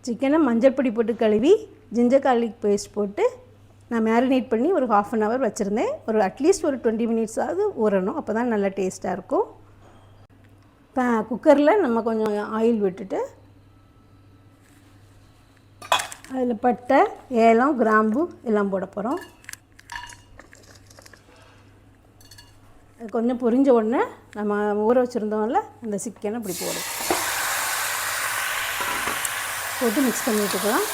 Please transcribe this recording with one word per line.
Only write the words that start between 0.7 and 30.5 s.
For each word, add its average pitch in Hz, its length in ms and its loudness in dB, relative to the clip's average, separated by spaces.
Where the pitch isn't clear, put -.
பொடி 262 200 2
போட்டு 233 160 0
கழுவி, 220 300 4
ஜிஞ்சர் 247 300 4
கார்லிக் 233 380 0
பேஸ்ட் 202 320 0
போட்டு 208 280 -2
நான் 226 160 0
மேரினேட் 254 440 2
பண்ணி 240 240 2
ஒரு 262 160 2
half 208 240 4
an 214 100 2
hour 233 200 0
வச்சுருந்தேன். 214 440 -2
ஒரு 220 180 2
at 190 180 -6
least 370 240 4
ஒரு 269 160 -2
twenty 226 280 0
மினிட்ஸாவது 226 520 -2
ஊறணும். 202 360 0
அப்போ 214 160 -6
தான் 240 180 -2
நல்லா 196 220 0
டேஸ்ட்டாக 185 400 -4
இருக்கும். 294 320 -2
இப்போ 254 180 -2
குக்கரில் 294 520 6
நம்ம 226 260 0
கொஞ்சம் 214 500 -2
ஆயில் 226 260 2
விட்டுட்டு 190 340 -4
அதில் 247 320 -2
பட்டை, 269 320 2
ஏலம், 247 340 4
கிராம்பு 220 400 2
எல்லாம் 202 240 0
போட 190 200 -4
போகிறோம். 233 260 -4
அது 226 200 -12
கொஞ்சம் 240 240 0
பொரிஞ்ச 254 340 4
உடனே 233 240 2
நம்ம 208 180 -2
ஊற 247 160 4
வச்சுருந்தோம்ல 220 580 -2
அந்த 208 180 -6
சிக்கனை 214 380 -8
இப்படி 196 180 -8
போடும். 175 300 -6
போட்டு 233 280 0
மிக்ஸ் - 200 -2
பண்ணி 214 160 0
விட்டுக்கலாம். 208 520 0